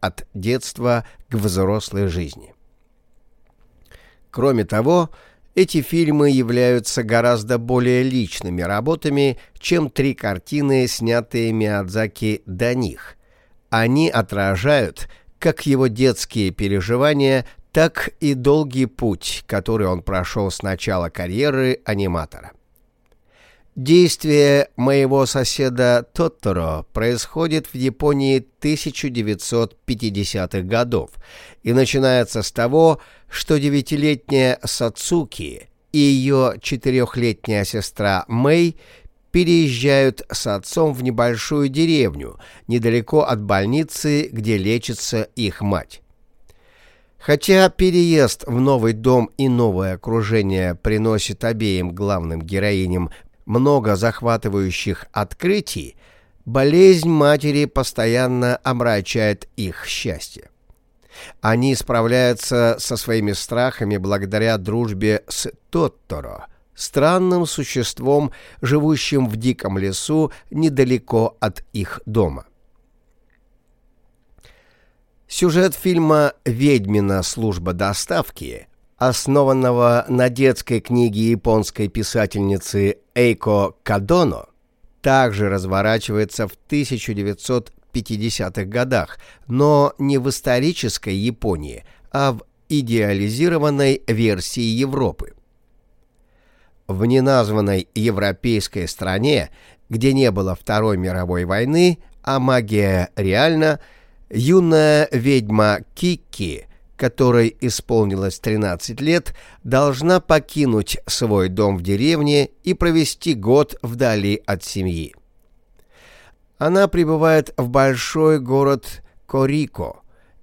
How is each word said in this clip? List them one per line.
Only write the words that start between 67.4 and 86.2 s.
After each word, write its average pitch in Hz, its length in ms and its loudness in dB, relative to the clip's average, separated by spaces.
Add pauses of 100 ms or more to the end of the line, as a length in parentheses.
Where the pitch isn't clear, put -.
существом, 135 840 -2 (300)
живущим 143 680 0
в 107 80 -6
диком 110 400 -2
лесу 135 540 -2 (220)
недалеко 127 880 0
от - 320 -6
их - 340 -8
дома. 95 400 0 (2750)
Сюжет 180 480 2
фильма 156 600 2 (100)
"Ведьмина 104 800 2
служба 92 480 -4
доставки", 98 960 -6 (280)
основанного 127 1120 2
на 123 200 2
детской 123 520 0
книге 117 520 2
японской 110 560 0
писательницы 101 1080 -2 (160)
Эйко 110 680 2
Кадоно, 107 640 0 (560)
также 120 460 2
разворачивается 104 960 -2